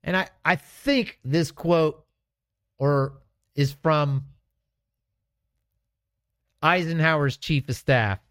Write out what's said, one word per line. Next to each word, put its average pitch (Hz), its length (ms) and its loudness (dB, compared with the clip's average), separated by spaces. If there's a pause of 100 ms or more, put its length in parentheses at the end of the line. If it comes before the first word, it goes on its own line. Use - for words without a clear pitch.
And 180 140 -4
I, 185 120 -2 (140)
I 175 140 0
think - 640 -4
this 147 300 -2
quote 165 500 0 (760)
or 139 420 -2 (340)
is 139 180 -2 (100)
from 143 420 0 (2500)
Eisenhower's 160 760 0
chief 143 320 -2
of 131 80 -4
staff 113 440 0 (100)